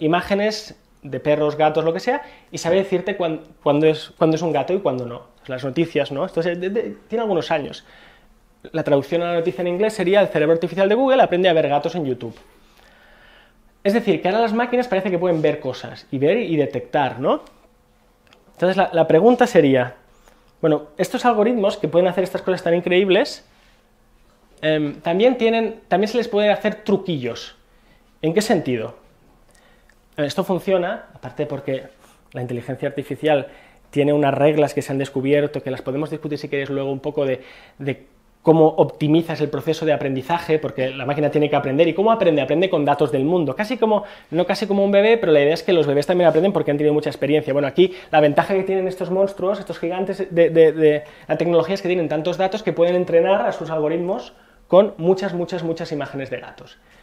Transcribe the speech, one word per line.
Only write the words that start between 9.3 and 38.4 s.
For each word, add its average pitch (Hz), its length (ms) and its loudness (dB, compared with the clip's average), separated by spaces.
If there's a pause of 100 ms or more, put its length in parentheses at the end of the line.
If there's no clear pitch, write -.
noticia 170 280 -2
en 175 60 -2
inglés 202 260 -2
sería: 190 260 2
"El 185 80 2
cerebro 151 240 2
artificial 170 380 0
de 208 40 2
Google 254 280 4
aprende 180 260 2
a 170 60 4
ver 151 140 2
gatos 143 260 -2
en 170 100 -4
YouTube". 120 300 -6 (1500)
Es 202 120 2
decir, 196 260 0
que 180 80 -2
ahora 208 120 0
las 226 120 0
máquinas 247 360 0
parece 190 220 -2
que 175 80 0
pueden 170 220 0
ver 151 200 0
cosas, - 500 -10
y 139 80 -4
ver 147 180 2
y 185 200 -2
detectar, 127 640 -2
¿no? 208 220 -2 (1080)
Entonces 185 240 -2
la, 190 160 2
la 160 140 2
pregunta 226 400 6
sería, 131 480 4 (640)
bueno, 151 280 0 (100)
estos 214 260 -2
algoritmos 214 540 2
que - 100 -2
pueden 175 200 4
hacer 180 160 -2
estas 180 180 -6
cosas 180 200 -2
tan 170 120 2
increíbles, 185 760 0 (1120)
em, 151 400 -2
también 220 380 2
tienen, 226 500 0
también 196 200 2
se 240 100 -4
les 220 100 -2
puede 208 220 2
hacer 196 340 -2
truquillos. 151 720 -2 (640)
¿En 160 140 0
qué 208 80 2
sentido? 135 540 -2 (1200)
Esto 147 260 -2
funciona, 185 720 -2
aparte 147 320 -8
porque 135 380 -6 (480)
la 131 100 -10
inteligencia 123 460 -6
artificial 139 580 -2 (440)
tiene 143 220 2
unas 143 220 2
reglas 147 400 2
que 139 80 -4
se 143 100 -6
han 135 60 -4
descubierto, 139 640 -2
que 139 80 -8
las 127 100 -8
podemos 139 300 -6
discutir 151 260 -8
si 147 120 -10
queréis 139 200 -6
luego 139 220 -4
un 139 100 -6
poco 147 240 -4
de, 131 160 -4 (380)
de 139 280 -6 (360)